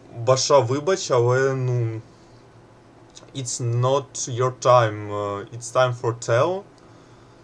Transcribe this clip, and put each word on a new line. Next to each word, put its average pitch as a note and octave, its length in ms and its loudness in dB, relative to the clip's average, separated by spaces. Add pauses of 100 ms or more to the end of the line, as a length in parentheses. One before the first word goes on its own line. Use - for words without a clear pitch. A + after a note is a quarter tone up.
(180)
Баша, B2+ 400 4
вибач, D3 520 0
але, C3 440 2
ну, A#2+ 460 -4 (1400)
it's B2 440 -4
not C3 580 -2
your B2+ 140 0 (100)
time, G#2+ 500 2
е, G2+ 340 -6 (100)
it's - 160 -14
time B2+ 300 2
for A#2 260 -4
Teo. D3+ 320 0 (840)